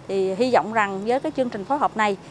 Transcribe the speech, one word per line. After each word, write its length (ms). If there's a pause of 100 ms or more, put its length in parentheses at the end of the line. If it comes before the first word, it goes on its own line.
thì 260
hy 160
vọng 220
rằng 320
với 160
cái 160
chương 140
trình 140
phối 140
hợp 180
này, 200 (140)